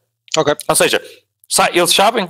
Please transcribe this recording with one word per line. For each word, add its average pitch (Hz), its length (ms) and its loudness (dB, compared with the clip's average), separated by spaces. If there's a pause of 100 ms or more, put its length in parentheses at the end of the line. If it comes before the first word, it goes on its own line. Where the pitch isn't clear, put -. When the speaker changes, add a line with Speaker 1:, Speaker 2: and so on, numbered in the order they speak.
(360)
Speaker 1:
Ok. 147 180 0 (140)
Speaker 2:
Ou 156 80 -2
seja, 135 260 0 (460)
sa-, 185 240 0
eles 170 200 2
sabem 208 380 0